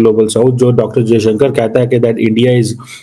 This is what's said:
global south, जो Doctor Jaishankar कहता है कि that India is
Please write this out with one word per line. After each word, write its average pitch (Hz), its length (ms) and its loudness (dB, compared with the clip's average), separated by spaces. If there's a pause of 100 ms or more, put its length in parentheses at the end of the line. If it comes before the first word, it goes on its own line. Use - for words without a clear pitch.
global 110 280 2
south, 123 240 0
जो 123 180 0
Doctor 117 320 0
Jaishankar 113 500 0
कहता 113 280 -2
है 123 60 0
कि 123 140 0
that 117 160 0
India 113 460 0
is 107 40 -2 (360)